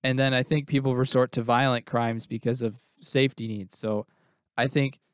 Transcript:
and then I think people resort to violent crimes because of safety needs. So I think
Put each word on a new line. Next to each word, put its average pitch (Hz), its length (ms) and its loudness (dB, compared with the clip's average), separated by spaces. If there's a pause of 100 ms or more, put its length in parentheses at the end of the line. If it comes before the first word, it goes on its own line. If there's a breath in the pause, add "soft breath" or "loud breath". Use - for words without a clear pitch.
and 131 160 0
then 135 140 2
I 127 100 2
think 147 240 -2
people 135 280 0
resort 127 380 2
to 120 100 -2
violent 120 420 2
crimes 117 400 -2
because 120 360 -4
of 113 200 -6 (180)
safety 135 480 0
needs. 104 300 -10
So 107 280 -4 (520)
I 143 100 2
think 139 320 -2 (140)